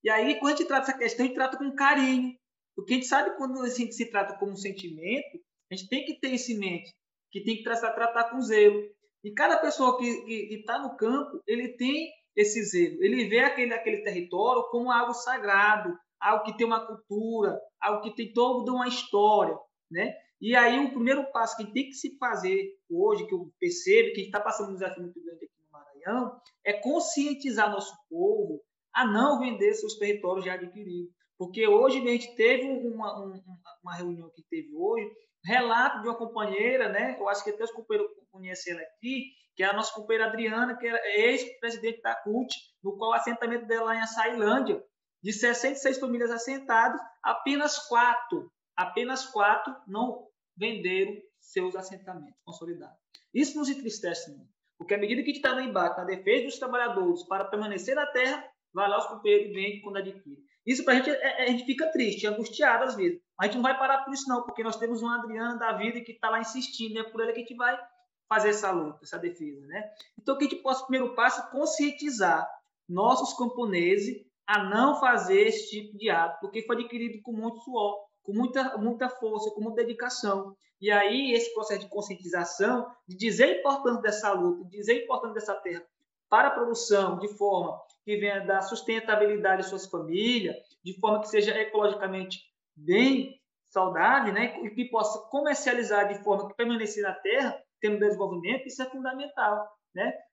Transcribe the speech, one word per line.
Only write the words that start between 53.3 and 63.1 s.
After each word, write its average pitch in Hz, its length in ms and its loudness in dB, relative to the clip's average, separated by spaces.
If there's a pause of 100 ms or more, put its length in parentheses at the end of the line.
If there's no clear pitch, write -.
Isso 294 240 0
nos 277 100 -2
entristece 190 600 -6
muito, - 200 -20 (280)
porque 185 160 -2
à 202 40 0
medida 226 240 -2
que 285 80 -2
a 262 40 -4
gente - 80 -8
tá 254 120 4
no 254 60 -2
embate, 190 380 -2
na 180 60 -6
defesa 196 400 6
dos 269 140 -6
trabalhadores, 226 640 2
para 196 200 0
permanecer 208 520 -2
na 294 100 2
terra, 269 420 0 (240)
vai 196 160 2
lá 202 100 4
os 208 80 0
companheiros 208 440 4
e - 20 -8
vende 202 280 -4
quando 202 160 -10
adquire. 190 480 -10 (200)
Isso 254 200 0
pra 247 100 6
gente, 262 160 4
é, 262 320 0
é, - 20 2
a - 40 2
gente 247 160 0
fica 269 260 0
triste, 214 360 0
angustiado 233 580 2
às 247 100 -4
vezes, 175 240 0 (180)